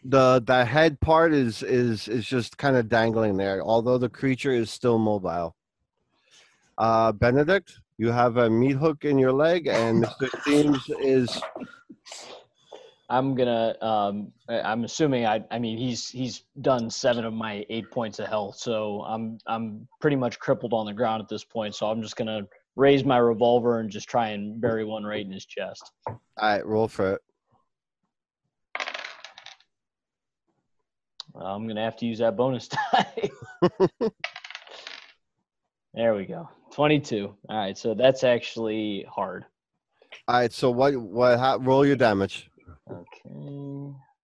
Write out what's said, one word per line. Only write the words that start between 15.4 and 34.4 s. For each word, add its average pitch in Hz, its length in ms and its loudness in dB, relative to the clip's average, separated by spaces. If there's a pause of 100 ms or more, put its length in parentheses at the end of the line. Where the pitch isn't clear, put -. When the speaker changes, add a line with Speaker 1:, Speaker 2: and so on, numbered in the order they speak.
Speaker 2:
I 113 80 -6
mean, 113 180 -4
he's, 120 320 -6
he's 123 360 -10 (180)
done 123 260 0
seven 117 380 -2
of 110 80 -8
my 107 340 -8
eight 113 220 -8
points 110 280 -8
of 101 100 -8
health, 107 280 -6
so 107 500 -6
I'm, 113 300 -8 (100)
I'm 113 400 -8 (140)
pretty 147 160 0
much 120 220 -4
crippled 123 340 -4
on 110 140 -2
the 104 80 -8
ground 110 280 -2
at 101 60 -14
this 107 160 -10
point, 107 300 -8
so 107 160 -4
I'm 113 100 -4
just 107 160 -10
gonna 110 300 -6 (300)
raise 139 280 6
my 131 140 4
revolver 120 600 2
and 110 100 -6
just 101 180 -12
try 117 200 0
and 104 300 -8
bury 113 280 -2
one 107 180 -8
right 107 220 -6
in 95 40 -12
his 95 140 -14
chest. - 460 -12 (160)
Speaker 1:
All 117 100 -10 (240)
right, 107 240 0
roll 110 240 0
for 98 260 -2
it. - 60 -6 (4000)
Speaker 2:
I'm 101 260 -8
gonna 110 180 -4
have 113 140 -4
to 120 80 -6
use 113 120 -4
that 113 180 0
bonus 123 320 -2
<laughs> - 240 -4
die. - 380 -2 (2750)